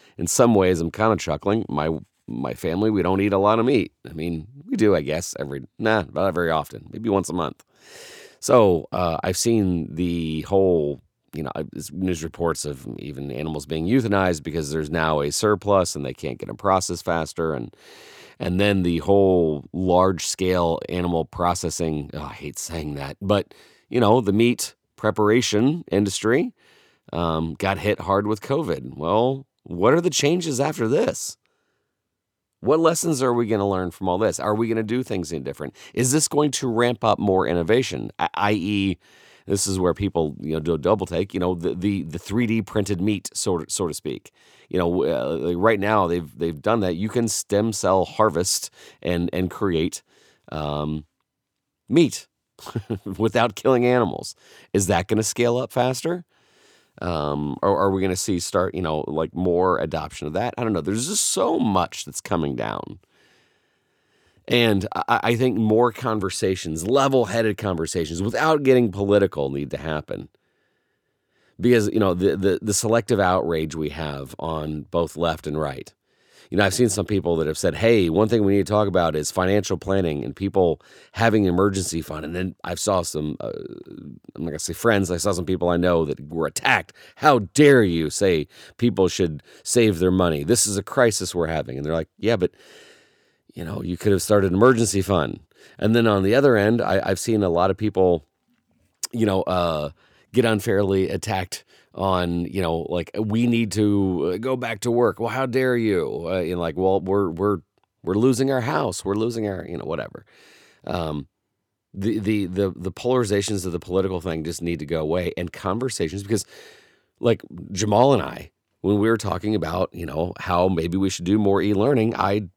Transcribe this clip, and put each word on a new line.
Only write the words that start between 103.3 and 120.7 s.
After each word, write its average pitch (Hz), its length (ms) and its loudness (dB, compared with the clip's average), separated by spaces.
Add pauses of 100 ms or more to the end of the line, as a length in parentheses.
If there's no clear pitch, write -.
need 117 240 0
to, 95 640 0
uh, 92 40 -4
go 131 200 -4
back 117 240 -8
to 123 100 -2
work. 117 260 2
Well, 113 120 -4
how 131 160 -4
dare 127 320 0
you?" 85 480 -2
Uh, 92 160 -2
and 87 180 -4
like, 82 160 -4
"Well, 95 240 2
we're, 95 300 0
we're, 92 300 -2 (440)
we're 90 120 -2
losing 127 360 2
our 131 80 0
house. 127 460 -4
We're 98 100 -2
losing 113 320 -2
our," 92 180 -6
you 85 120 -10
know, - 80 -8
whatever. 67 400 -8 (600)
Um, 78 420 -4 (680)
the, 104 260 -2
the, 101 280 0
the, 92 280 -2
the 92 160 -8
polarizations 104 760 0
of 90 60 -4
the 85 80 -4
political 92 400 0
thing 82 240 -4
just 82 180 -8
need 85 180 -2
to 78 60 -8
go 80 140 -2
away, 85 380 -2
and 87 160 -8
conversations, 98 680 -4
because, 101 240 -2 (760)
like, 117 200 2 (300)
Jamal 104 420 4
and 101 80 2
I, - 300 -10 (300)
when 101 180 2
we 107 100 2
were 113 60 4
talking 101 400 -4
about, 87 380 -2
you 87 120 -8
know, 80 320 -4
how 90 300 2
maybe 87 300 0